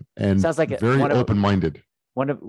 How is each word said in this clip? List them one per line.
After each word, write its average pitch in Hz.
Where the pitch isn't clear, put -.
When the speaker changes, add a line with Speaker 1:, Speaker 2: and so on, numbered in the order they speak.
Speaker 1:
and 98
Speaker 2:
Sounds 156
like 156
a, 117
Speaker 1:
very 120
Speaker 2:
one 139
of, 135
Speaker 1:
open-minded. 101
Speaker 2:
one 135
of, 139